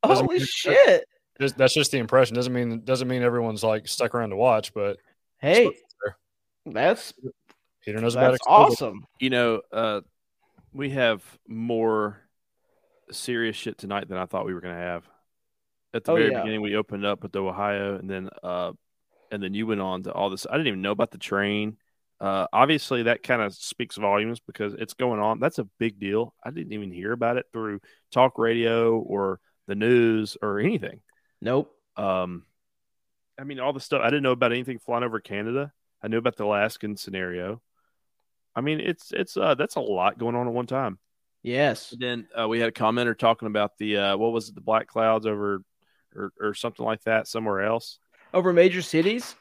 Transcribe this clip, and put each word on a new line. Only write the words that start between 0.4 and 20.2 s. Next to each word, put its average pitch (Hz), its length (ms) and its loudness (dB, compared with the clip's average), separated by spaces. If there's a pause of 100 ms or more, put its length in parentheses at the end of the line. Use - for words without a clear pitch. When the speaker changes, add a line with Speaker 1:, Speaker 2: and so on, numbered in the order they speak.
Speaker 2:
shit. 233 540 6 (340)
Speaker 1:
just, 139 200 -2
that's 131 160 6
just 147 180 2
the 139 60 0
impression. 120 360 4
Doesn't 123 200 -2
mean, 117 280 -2
doesn't 127 260 -2
mean 127 140 -2
everyone's, 117 400 0
like, 110 260 0
stuck - 260 -4
around 117 160 -2
to 98 60 -6
watch, 113 360 2
but 101 240 -4 (400)
Speaker 2:
Hey, 196 300 4
Speaker 1:
it's - 160 -4 (200)
there. 104 140 -6 (560)
Speaker 2:
that's, 165 400 0 (720)
Speaker 1:
Peter 107 160 -6
knows 117 140 0
about 127 160 6
Speaker 2:
that's 127 60 4
Speaker 1:
exposure. 202 360 8
Speaker 2:
awesome. 104 340 -4 (140)
Speaker 3:
You 131 80 0
know, 120 320 2 (100)
uh, 107 300 -2 (720)
we 139 180 -6
have 117 320 2 (240)
more 110 760 -2 (880)
serious 117 440 -4
shit - 220 -10
tonight 101 320 -6
than 95 80 -8
I 92 80 -4
thought 95 220 -6
we 92 80 -6
were 85 80 -10
gonna 87 140 -10
have. 87 300 -8 (840)
At 117 120 -6
the 156 80 0
Speaker 2:
Oh, 165 40 4
Speaker 3:
very 113 160 4
Speaker 2:
yeah. 120 80 -2
Speaker 3:
beginning, 110 220 -2
we 104 140 -2
opened 101 280 -4
up 101 180 -2
with 98 100 -12
the 98 100 -2
Ohio, 101 540 -2
and 92 120 -10
then, 95 220 -8 (120)
uh, 90 300 -4 (580)
and 104 120 -6
then 95 100 -6
you 107 140 -2
went 107 160 -2
on 92 220 -6
to - 80 -10
all 98 180 0